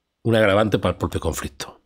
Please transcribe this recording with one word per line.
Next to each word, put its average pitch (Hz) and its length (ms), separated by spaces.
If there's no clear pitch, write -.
un 117 140
agravante 107 420
para 107 140
el - 60
propio 87 220
conflicto - 640